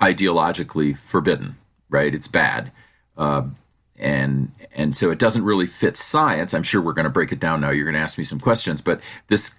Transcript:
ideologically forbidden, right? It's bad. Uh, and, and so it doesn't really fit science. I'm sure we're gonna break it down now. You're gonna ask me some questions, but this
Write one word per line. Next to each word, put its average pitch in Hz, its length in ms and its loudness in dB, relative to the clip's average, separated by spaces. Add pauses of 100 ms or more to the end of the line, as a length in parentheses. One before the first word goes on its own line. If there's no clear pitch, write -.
ideologically 85 920 2
forbidden, 71 600 -2 (320)
right? 71 260 0
It's 71 140 -6
bad. 60 440 0 (440)
Uh, 71 280 0 (540)
and, 67 540 -2 (220)
and 73 200 -2
so 90 160 2
it - 80 -2
doesn't 113 260 2
really 98 220 2
fit - 300 -2
science. 143 560 0
I'm 80 100 0
sure 92 200 0
we're 82 100 -2
gonna 80 160 0
break 78 240 0
it - 80 -6
down 80 220 0
now. 71 80 0
You're 71 160 -2
gonna 78 100 -2
ask 78 220 -2
me 80 60 -4
some 73 160 -2
questions, 92 420 0
but - 180 0 (280)
this - 300 2